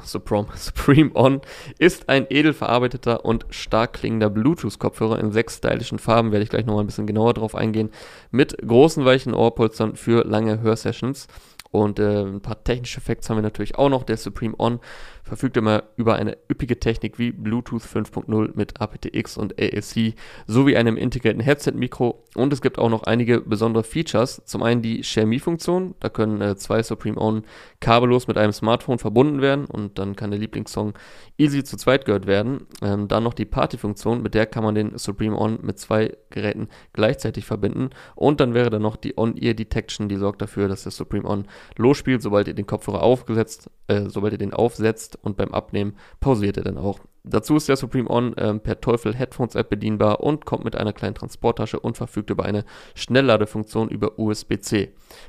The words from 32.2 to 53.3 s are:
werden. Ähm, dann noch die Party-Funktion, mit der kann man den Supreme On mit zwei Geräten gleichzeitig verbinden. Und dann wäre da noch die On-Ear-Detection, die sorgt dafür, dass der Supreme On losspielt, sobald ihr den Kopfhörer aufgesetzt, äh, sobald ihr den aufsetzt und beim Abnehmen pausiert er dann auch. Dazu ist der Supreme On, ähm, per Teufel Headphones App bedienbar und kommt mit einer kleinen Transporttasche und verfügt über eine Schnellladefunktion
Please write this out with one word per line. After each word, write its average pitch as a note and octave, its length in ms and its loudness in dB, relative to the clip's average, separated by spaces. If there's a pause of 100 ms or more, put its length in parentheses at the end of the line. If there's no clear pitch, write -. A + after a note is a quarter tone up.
werden. G#2+ 380 0 (160)
Ähm, G2+ 260 -2
dann G#2+ 160 2
noch A#2 100 0
die G#2+ 120 -6
Party-Funktion, A#2 760 -2
mit G#2 120 -4
der A2 120 4
kann A2 200 -4
man G#2+ 100 2
den G#2+ 220 -2
Supreme G#2 420 -4
On A2 220 0
mit - 180 -6
zwei G#2+ 380 -2 (140)
Geräten G#2+ 360 -4 (240)
gleichzeitig A2 540 -2
verbinden. G#2 460 -4 (240)
Und D3 260 4
dann A#2+ 120 2
wäre A#2+ 180 2
da G#2+ 80 -2
noch G#2+ 180 -2
die - 200 -8
On-Ear-Detection, A2+ 920 -2
die G2 80 -4
sorgt G2+ 240 -2
dafür, G2 260 -2
dass G2 160 -6
der G2 80 -10
Supreme - 380 -6
On G2+ 160 -4 (320)
losspielt, B2+ 460 4
sobald G2+ 240 2
ihr E2+ 80 -6
den G2+ 100 -6
Kopfhörer G2+ 380 -4
aufgesetzt, A2+ 640 2 (180)
äh, G2+ 220 0
sobald G2+ 240 -4
ihr G2 60 -6
den G2 140 -6
aufsetzt A2 680 -2
und G#2 160 -6
beim G2+ 160 -2
Abnehmen G2+ 400 -4 (260)
pausiert G#2 380 0
er F#2+ 60 -2
dann F#2+ 160 -6
auch. G2 200 -4 (240)
Dazu D3+ 340 0
ist D3 120 0
der C3+ 60 4
Supreme B2+ 340 -2
On, A#2+ 280 0
ähm, G#2+ 240 0
per - 200 -6
Teufel A2+ 320 0
Headphones B2 400 -4
App A2+ 160 -2
bedienbar G#2+ 520 0
und D3 240 -2
kommt - 180 -4
mit - 120 -6
einer G#2+ 180 -2
kleinen G2 200 -6
Transporttasche - 640 -4
und A#2 180 -6
verfügt G#2+ 340 -6
über G2 140 -2
eine G#2 200 -2 (300)
Schnellladefunktion A2+ 960 2